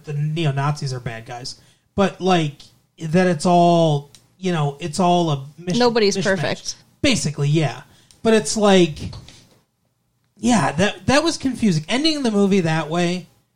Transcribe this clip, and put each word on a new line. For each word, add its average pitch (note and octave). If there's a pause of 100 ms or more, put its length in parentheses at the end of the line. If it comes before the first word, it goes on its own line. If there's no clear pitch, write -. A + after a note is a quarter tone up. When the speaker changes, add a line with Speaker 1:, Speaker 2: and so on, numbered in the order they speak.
Speaker 1:
the D3
neo-Nazis D3
are B2
bad A2+
guys, A#2+ (360)
but, F#3+
like, E3+ (440)
that E3+
it's E3+
all, E3+ (260)
you F#3
know, D3
it's E3+
all F3
a C3+ (100)
mish-, F3+
Speaker 2:
Nobody's A3+
Speaker 1:
mishmash. F#3+
Speaker 2:
perfect. F#3 (260)
Speaker 1:
Basically, D3
yeah. D3+ (420)
But A3+
it's A3
like, F#3+ (1400)
yeah, G#3
that, F#3+
that C#4
was E4
confusing. G3+
Ending D4
the A#3
movie G3+
that D#3+
way F3 (280)